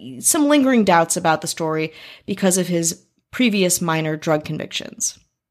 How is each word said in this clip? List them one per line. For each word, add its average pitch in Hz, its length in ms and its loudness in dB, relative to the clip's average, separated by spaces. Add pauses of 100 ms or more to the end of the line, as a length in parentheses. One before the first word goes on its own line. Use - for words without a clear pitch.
(200)
some 302 280 2
lingering 262 380 4
doubts 170 320 4
about 160 240 0
the 170 60 -10
story 156 440 -4 (340)
because 190 320 0
of 180 100 0
his 170 380 -2 (260)
previous 202 500 0
minor 160 340 -2
drug 156 300 -2
convictions. - 720 -8 (320)